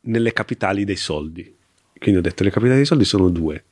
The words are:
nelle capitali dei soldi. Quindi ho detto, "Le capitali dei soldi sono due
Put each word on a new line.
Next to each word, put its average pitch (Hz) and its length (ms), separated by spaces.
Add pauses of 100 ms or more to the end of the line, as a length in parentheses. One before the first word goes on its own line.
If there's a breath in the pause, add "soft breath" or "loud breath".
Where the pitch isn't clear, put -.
nelle 117 300
capitali 101 520
dei 98 120
soldi. 80 600 (420)
Quindi 95 220
ho - 20
detto, 85 220
"Le 98 80
capitali 123 240
dei 139 100
soldi 143 200
sono 92 240
due 80 420